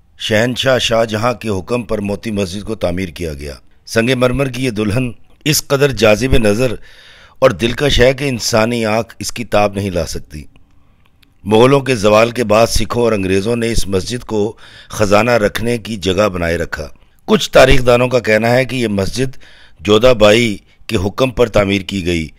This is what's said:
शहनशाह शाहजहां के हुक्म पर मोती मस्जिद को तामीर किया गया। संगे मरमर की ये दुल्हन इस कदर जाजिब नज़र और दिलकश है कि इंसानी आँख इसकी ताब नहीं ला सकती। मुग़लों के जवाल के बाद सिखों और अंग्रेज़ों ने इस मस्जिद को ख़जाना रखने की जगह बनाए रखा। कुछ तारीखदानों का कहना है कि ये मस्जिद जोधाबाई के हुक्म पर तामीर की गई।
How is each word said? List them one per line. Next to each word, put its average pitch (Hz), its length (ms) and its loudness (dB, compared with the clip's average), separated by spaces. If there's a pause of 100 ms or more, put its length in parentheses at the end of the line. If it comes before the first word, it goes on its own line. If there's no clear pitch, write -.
(200)
शहनशाह 120 580 0
शाहजहां 113 560 -2
के 110 140 -10
हुक्म 110 360 -4
पर 107 160 -4
मोती 101 320 -6
मस्जिद 98 320 -4
को 107 120 -8
तामीर 90 360 -4
किया 80 220 -8
गया। 69 260 -14 (260)
संगे 117 300 0
मरमर 127 340 0
की 123 140 -8
ये 131 80 -2
दुल्हन 110 440 -2 (300)
इस 151 260 0
कदर 139 200 2
जाजिब 110 440 2
नज़र 113 440 2 (600)
और 127 120 4
दिलकश 117 460 -2
है 127 140 4
कि 139 140 -6
इंसानी 113 560 -2
आँख 107 380 -4
इसकी - 220 -8
ताब 104 320 0
नहीं 98 160 -4
ला 85 140 -2
सकती। 76 440 -12 (960)
मुग़लों 123 380 4
के 127 140 -2
जवाल 107 360 2
के 120 120 -2
बाद 107 240 2
सिखों 120 360 0
और 113 100 2
अंग्रेज़ों 98 420 -2
ने 117 120 -4
इस 107 200 0
मस्जिद 98 360 -4
को 110 340 -4 (340)
ख़जाना 107 440 2
रखने 110 420 -2
की 104 200 -10
जगह 92 320 0
बनाए 85 280 -4
रखा। 78 360 -8 (340)
कुछ - 260 0
तारीखदानों 127 540 6
का 123 120 0
कहना 110 280 0
है 127 180 2
कि 123 120 -8
ये 117 100 -2
मस्जिद 104 500 -4 (440)
जोधाबाई 107 800 4 (280)
के 113 60 -4
हुक्म 104 360 -2
पर 117 160 0
तामीर 101 360 0
की 95 180 -6
गई। 82 380 -4